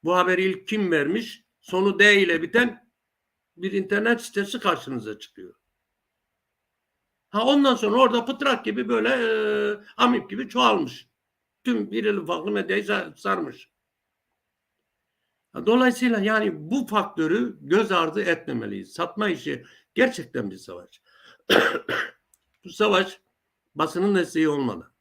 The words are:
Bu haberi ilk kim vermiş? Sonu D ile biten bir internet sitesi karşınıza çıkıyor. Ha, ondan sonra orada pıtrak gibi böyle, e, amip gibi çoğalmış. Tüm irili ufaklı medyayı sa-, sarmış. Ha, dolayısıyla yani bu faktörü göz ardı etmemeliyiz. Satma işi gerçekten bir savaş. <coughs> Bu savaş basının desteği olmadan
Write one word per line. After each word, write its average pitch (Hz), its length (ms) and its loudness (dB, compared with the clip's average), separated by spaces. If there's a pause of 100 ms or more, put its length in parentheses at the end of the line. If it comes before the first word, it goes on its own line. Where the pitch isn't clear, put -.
Bu 170 120 2
haberi 180 280 2
ilk 190 240 -2
kim 208 240 0
vermiş? 165 520 -2 (180)
Sonu 190 380 0
D 202 220 8
ile 170 200 2
biten 233 500 -2 (680)
bir 185 140 -4
internet 208 500 0
sitesi 202 380 -6
karşınıza 123 600 -4
çıkıyor. 92 340 -20 (1800)
Ha, 214 160 -2
ondan 277 300 6
sonra 214 200 0
orada 240 300 4
pıtrak 269 400 -2
gibi 220 240 -4
böyle, 226 200 0
e, 214 680 -2 (180)
amip 247 320 2
gibi 233 200 -8
çoğalmış. 214 580 0 (560)
Tüm 214 300 -2
irili 208 260 0
ufaklı 170 320 -4
medyayı 196 320 -2
sa-, 190 340 -4
sarmış. 127 520 -6 (1800)
Ha, - 120 -8
dolayısıyla 247 540 4
yani 196 520 -2
bu 262 160 -2
faktörü 202 720 -2
göz 196 300 2
ardı 170 300 0
etmemeliyiz. 120 720 -4
Satma 202 360 -4
işi 139 360 -6 (300)
gerçekten 143 560 -2
bir 95 60 -16
savaş. - 440 -20 (480)
<coughs> - 120 6 (1040)
Bu 185 40 -16
savaş 190 520 0 (540)
basının 175 400 0
desteği 160 340 2
olmadan 123 520 -4